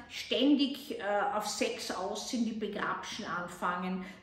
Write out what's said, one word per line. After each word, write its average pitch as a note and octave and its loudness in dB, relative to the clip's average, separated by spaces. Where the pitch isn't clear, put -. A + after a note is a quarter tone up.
ständig, C4 4
äh, - -6
auf G#3+ 0
Sex - -2
aus G3 -4
sind, A#3 2
die A3 0
Begrapschen - -4
anfangen, F3+ -2